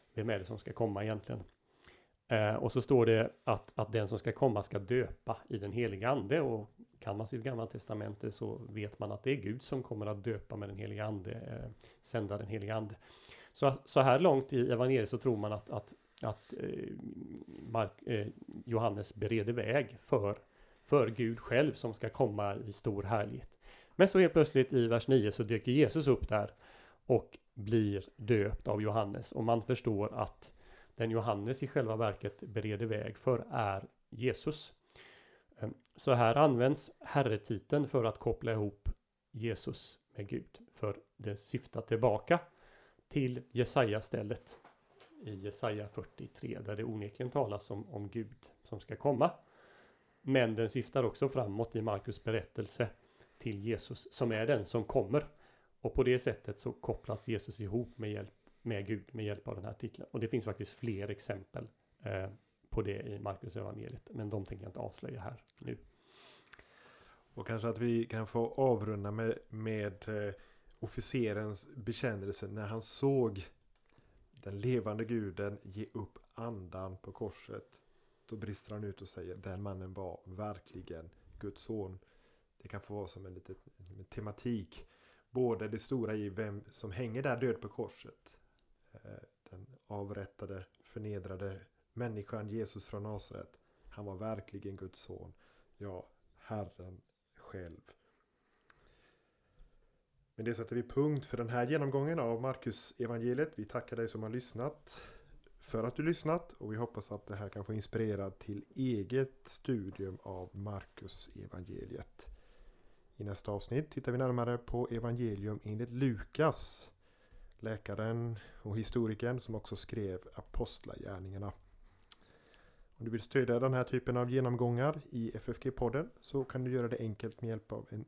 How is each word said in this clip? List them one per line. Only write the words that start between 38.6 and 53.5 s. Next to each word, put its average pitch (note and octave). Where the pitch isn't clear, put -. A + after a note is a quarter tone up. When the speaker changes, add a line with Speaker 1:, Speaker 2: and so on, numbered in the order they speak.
Speaker 1:
Jesus -
med G#2
Gud. -
För -
det G#2
syftar -
tillbaka A#2
till B2+
Jesaja-stället A2+
i C3
Jesaja G#2
fyrtiotre, -
där G#2+
det A2
onekligen A2
talas G#2+
om, G#2
om G#2
Gud A2
som -
ska -
komma. C#3+
Men B2+
den A2
syftar B2+
också B2+
framåt A2+
i A2
Markus G#2
berättelse A2
till G#2